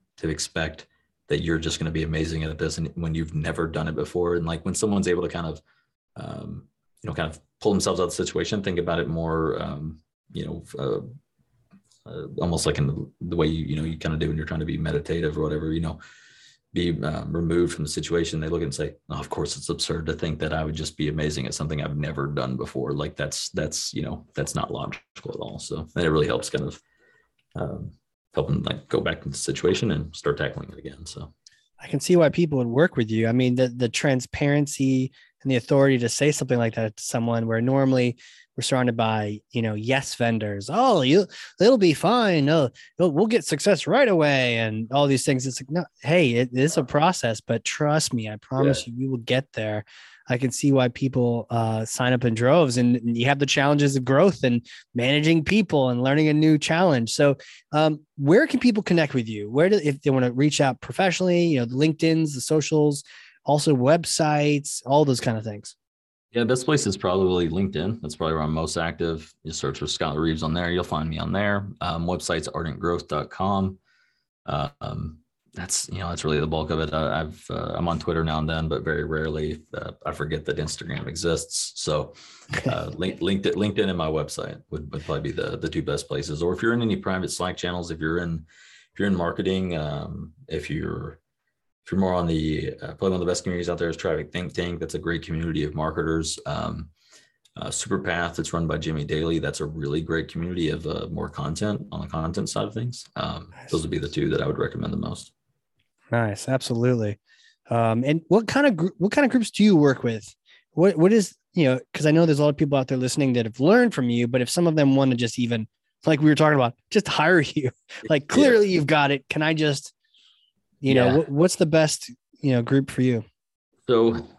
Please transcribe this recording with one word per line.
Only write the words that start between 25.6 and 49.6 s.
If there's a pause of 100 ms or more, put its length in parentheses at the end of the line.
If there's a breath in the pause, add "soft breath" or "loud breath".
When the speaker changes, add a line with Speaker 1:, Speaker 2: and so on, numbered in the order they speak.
Speaker 1:
and
it
really
helps
kind
of, (760)
um, (420)
help
them,
like,
go
back
to
the
situation
and
start
tackling
it
again.
So. (440 soft breath)
Speaker 2:
I
can
see
why
people
would
work
with
you.
I
mean,
the,
the
transparency, (320 soft breath)
and
the
authority
to
say
something
like
that
to
someone
where
normally (400 soft breath)
we're
surrounded
by, (120)
you
know,
yes
vendors.
"Oh,
you, (340 loud breath)
it'll
be
fine.
Oh, (300 loud breath)
you'll,
we'll
get
success
right
away,"
and
all
these
things.
It's
like,
"No, (160)
hey,
it
is
a
process,
but
trust
me,
I
promise
Speaker 1:
Yeah.
Speaker 2:
you,
we
will
get
there." (440 loud breath)